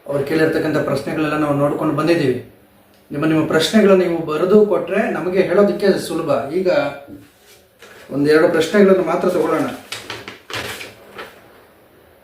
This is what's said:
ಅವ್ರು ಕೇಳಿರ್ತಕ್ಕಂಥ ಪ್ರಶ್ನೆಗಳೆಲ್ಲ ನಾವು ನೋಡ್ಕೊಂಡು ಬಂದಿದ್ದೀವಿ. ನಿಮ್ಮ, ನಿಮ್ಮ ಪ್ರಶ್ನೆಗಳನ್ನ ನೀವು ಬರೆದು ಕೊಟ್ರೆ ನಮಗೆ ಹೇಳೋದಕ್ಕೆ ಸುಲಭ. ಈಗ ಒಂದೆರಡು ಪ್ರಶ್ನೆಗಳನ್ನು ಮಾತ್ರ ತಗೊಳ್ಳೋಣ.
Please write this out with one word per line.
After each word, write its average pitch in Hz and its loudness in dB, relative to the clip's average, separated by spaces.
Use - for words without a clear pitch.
ಅವ್ರು 143 -4
ಕೇಳಿರ್ತಕ್ಕಂಥ 156 0
ಪ್ರಶ್ನೆಗಳೆಲ್ಲ 151 -4
ನಾವು 147 0
ನೋಡ್ಕೊಂಡು 147 -2
ಬಂದಿದ್ದೀವಿ. 151 0
ನಿಮ್ಮ, 143 -4
ನಿಮ್ಮ 160 2
ಪ್ರಶ್ನೆಗಳನ್ನ 190 4
ನೀವು 170 -2
ಬರೆದು 180 4
ಕೊಟ್ರೆ 202 -2
ನಮಗೆ 180 -2
ಹೇಳೋದಕ್ಕೆ 190 2
ಸುಲಭ. 147 -4
ಈಗ 180 0
ಒಂದೆರಡು 151 4
ಪ್ರಶ್ನೆಗಳನ್ನು 175 4
ಮಾತ್ರ 175 -2
ತಗೊಳ್ಳೋಣ. 160 -2